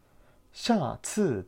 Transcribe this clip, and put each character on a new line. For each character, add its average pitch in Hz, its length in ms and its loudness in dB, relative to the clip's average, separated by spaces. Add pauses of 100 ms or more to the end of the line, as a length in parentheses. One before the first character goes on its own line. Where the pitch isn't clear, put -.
(520)
下 147 500 0
次 139 460 0